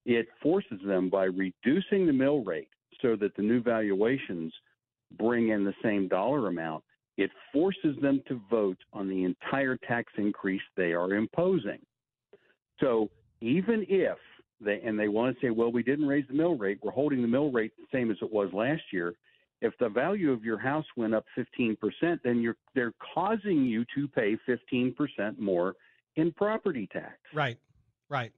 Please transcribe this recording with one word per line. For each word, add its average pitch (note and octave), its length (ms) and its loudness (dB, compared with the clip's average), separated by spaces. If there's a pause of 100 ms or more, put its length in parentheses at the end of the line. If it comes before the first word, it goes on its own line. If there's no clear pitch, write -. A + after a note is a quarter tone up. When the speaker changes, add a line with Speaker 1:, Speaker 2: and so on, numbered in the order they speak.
Speaker 1:
It A#2 220 2 (140)
forces E3 440 0
them F#2 240 2
by F#2+ 160 2
reducing A#2+ 800 0
the D#3 80 4
mill C3+ 300 2
rate E2 260 -6 (320)
so A#2 140 2
that G2+ 200 0
the G2 60 -4
new A2+ 200 2
valuations G#2+ 920 0 (640)
bring A#2 320 2
in G#2 140 2
the G2 100 0 (100)
same G2+ 240 2
dollar G#2 400 0
amount. E2 360 -4 (340)
It G2 140 0 (200)
forces D#3+ 500 0
them C#3 260 2
to B2+ 120 -6 (100)
vote G#2 280 2 (160)
on G2 160 -4
the F#2+ 140 -2
entire C3 540 -2
tax A#2 400 -4
increase G2+ 440 -2 (140)
they F2 180 0
are F2+ 200 0
imposing. A2+ 640 0 (1000)
So A2+ 300 2 (320)
even F#3 480 0
if D#3+ 280 2 (440)
they, G2+ 200 0
and A2 160 -2
they G#2+ 100 2
wanna A#2 340 0
say, C3 80 0
"Well, A#2 220 2
we A#2+ 120 0
didn't C#3+ 240 0
raise C#3 200 0
the B2+ 60 -14
mill D#3+ 220 2
rate. G#2 260 -2
We're - 100 -4
holding C3+ 300 0
the A#2+ 60 0
mill C3+ 240 2
rate A2 260 0
the - 140 -20
same B2 200 0
as G2 100 -4
it G#2 100 -6
was G2+ 220 0
last B2 300 0 (100)
year." F2 220 -2 (440)
If A2+ 200 -2
the A#2+ 100 0
value D#3 420 0
of A2 140 -2
your A2 140 -2
house C#3 260 -2 (100)
went A2+ 200 0
up G#2+ 100 0 (100)
fifteen A#2+ 400 -2
percent, D#3 480 -2
then A#2+ 180 2
you're, A#2 160 -2 (180)
they're A#2+ 180 0 (200)
causing F#3+ 520 2
you A#2 200 0 (100)
to C#3+ 120 -2
pay A2 380 0
fifteen B2+ 480 -2
percent G#2+ 460 -4
more F#2+ 360 0 (400)
in D#3+ 160 2
property G3+ 600 -2
tax. G2+ 260 -10 (160)
Speaker 2:
Right, C#3 260 -2 (500)
right. B2+ 280 -4